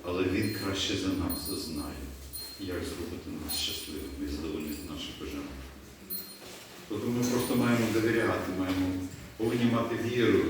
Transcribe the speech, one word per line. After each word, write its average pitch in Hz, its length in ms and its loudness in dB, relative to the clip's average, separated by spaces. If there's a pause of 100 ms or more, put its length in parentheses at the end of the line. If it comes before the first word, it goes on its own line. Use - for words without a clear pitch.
Але 90 200 2
Він 95 400 2
краще 98 340 0
за 95 100 0
нас 80 580 0
знає, 73 300 -6 (640)
як 92 240 -4
зробити 80 460 -6 (160)
нас 73 140 -2
щасливими 71 680 -4
і - 20 -4
задовольнити 76 540 -4 (120)
наші - 160 -6 (100)
бажання. - 380 -8 (1300)
Тобто 110 180 -2
ми 120 160 2
просто 123 320 2
маємо 120 380 6
довіряти, - 680 4
маємо, 92 280 2 (500)
повинні 117 280 4
мати 117 300 4 (100)
віру 123 340 6 (100)